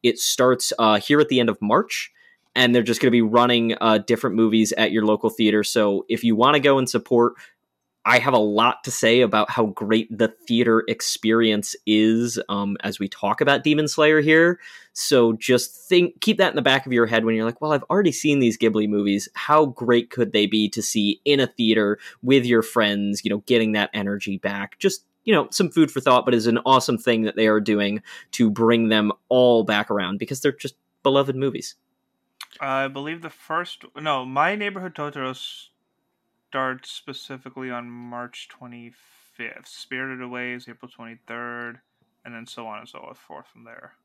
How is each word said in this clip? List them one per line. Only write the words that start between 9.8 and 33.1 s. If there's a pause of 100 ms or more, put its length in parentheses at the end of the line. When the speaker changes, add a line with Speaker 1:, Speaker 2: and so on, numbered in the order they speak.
Speaker 1:
the
theater
experience (120)
is, (100)
um,
as
we
talk
about
Demon
Slayer
here. (320)
So
just
think,
keep
that
in
the
back
of
your
head
when
you're
like,
"Well,
I've
already
seen
these
Ghibli
movies.
How
great
could
they
be
to
see
in
a
theater (240)
with
your
friends,
you
know,
getting
that
energy
back?"
Just, (200)
you
know,
some
food
for
thought,
but
is
an
awesome
thing
that
they
are
doing (300)
to
bring
them (180)
all
back
around
because
they're
just (260)
beloved
movies. (880)
Speaker 2:
I
believe